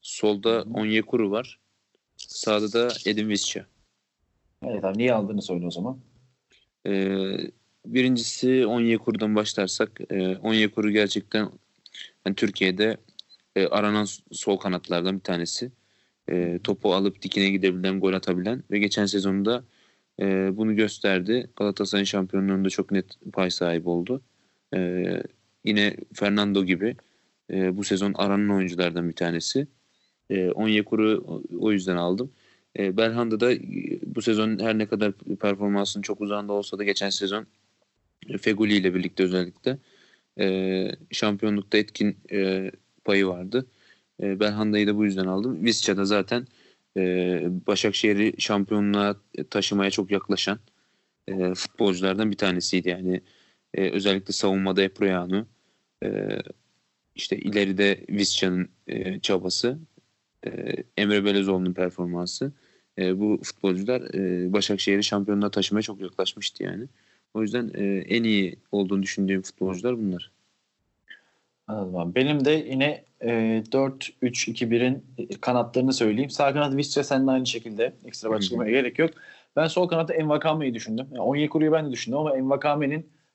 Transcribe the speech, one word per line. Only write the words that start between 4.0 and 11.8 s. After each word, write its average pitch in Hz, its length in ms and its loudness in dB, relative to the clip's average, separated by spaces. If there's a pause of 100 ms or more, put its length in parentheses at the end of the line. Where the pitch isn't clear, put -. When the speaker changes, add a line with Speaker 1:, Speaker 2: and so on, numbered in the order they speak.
Speaker 2:
Evet 98 200 -4
abi, 98 120 0
niye 123 160 4
aldığını 104 280 -2
söyle 87 240 -4
o 85 60 -4
zaman. 110 260 -6 (920)
Speaker 1:
E, 98 280 0 (680)
birincisi 127 800 2
Onyekuru'dan 110 680 0
başlarsak, 107 680 -2 (100)
e, 92 260 0
Onyekuru 107 540 2
gerçekten 104 580 2 (760)